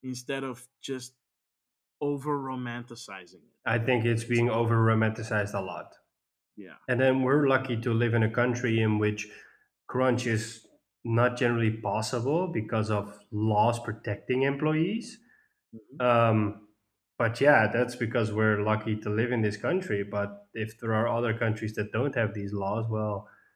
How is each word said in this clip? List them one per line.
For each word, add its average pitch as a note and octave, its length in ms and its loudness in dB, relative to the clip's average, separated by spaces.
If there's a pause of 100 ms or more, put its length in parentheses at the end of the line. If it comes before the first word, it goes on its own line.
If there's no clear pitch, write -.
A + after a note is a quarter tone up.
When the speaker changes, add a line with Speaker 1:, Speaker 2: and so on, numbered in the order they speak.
Speaker 1:
instead C3 420 -8
of B2 220 -10 (140)
just C3 320 -10 (880)
over-romanticizing B2+ 1300 -6
it. - 300 -20
Speaker 2:
I A#2 140 2
think A#2 260 2
it's A2+ 200 0
being A#2+ 240 2
over-romanticized A2 1040 2
a G2+ 60 -2
lot. F2 340 -10 (600)
Speaker 1:
Yeah. F#2 180 -18 (140)
Speaker 2:
And B2 120 2
then C3 220 4
we're C#3 260 4
lucky B2 320 0
to A#2 120 0
live A2+ 220 2
in A2+ 80 4
a A2 80 4
country A#2+ 500 0
in G#2+ 180 2
which G#2 300 -2 (600)
crunch B2 380 0
is A2 400 -4 (380)
not A#2+ 320 2
generally A#2 340 2
possible B2 800 -2
because A2 420 -2
of G2+ 280 -4 (120)
laws A2 480 2
protecting A#2 640 -4
employees. D#3 760 -2 (560)
Speaker 1:
Mm-hmm. B2 320 -4
Speaker 2:
Um, A2 640 4 (500)
but A#2 220 0
yeah, C3 320 6
that's A#2+ 240 0
because A2+ 360 -2
we're G#2+ 300 2
lucky G#2+ 340 0
to G#2 140 -6
live A#2 220 0
in A#2 100 0
this G#2 140 0
country. A#2+ 480 -2
But G2+ 500 -6
if A2 240 -8
there A2+ 140 -4
are A2 160 2
other A#2 300 -2
countries A2 360 -2
that G#2 180 -4
don't C3+ 220 -2
have G#2+ 200 0
these G2+ 180 -6
laws, G2+ 380 -4
well, G#2+ 380 -4 (280)